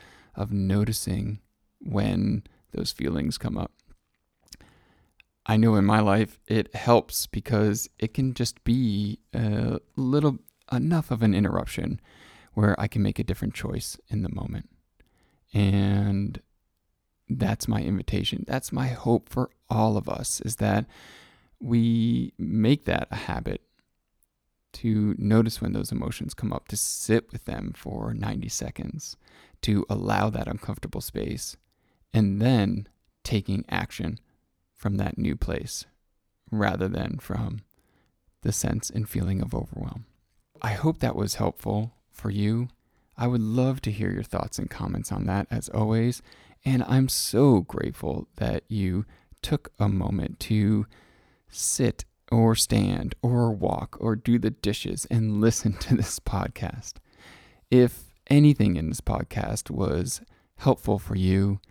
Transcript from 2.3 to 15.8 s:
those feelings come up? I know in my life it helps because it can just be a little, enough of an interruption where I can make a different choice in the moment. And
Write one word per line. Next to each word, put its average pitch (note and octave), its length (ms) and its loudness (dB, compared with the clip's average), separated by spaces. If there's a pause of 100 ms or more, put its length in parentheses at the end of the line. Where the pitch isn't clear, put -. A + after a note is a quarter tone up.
those - 200 -6
feelings - 440 -4
come - 220 -6
up? - 140 -8 (1700)
I A2 120 4
know A2 160 6
in G2 100 6
my G#2+ 160 6
life G#2 460 2
it G#2+ 280 0
helps - 520 2
because G#2 720 0
it - 160 -4
can C3 180 0
just - 320 -6
be A2 540 0 (160)
a A#2 460 -2 (160)
little, C#3 420 2 (340)
enough D3+ 380 0
of A#2+ 120 0
an G#2 120 6
interruption - 680 -2 (540)
where G#2 260 4
I A2 80 -2
can A2 140 0
make G2+ 160 0
a - 60 -2
different - 280 -4
choice - 460 -8 (100)
in G#2+ 140 -2
the - 120 -6
moment. - 360 -8 (840)
And G2+ 880 2 (880)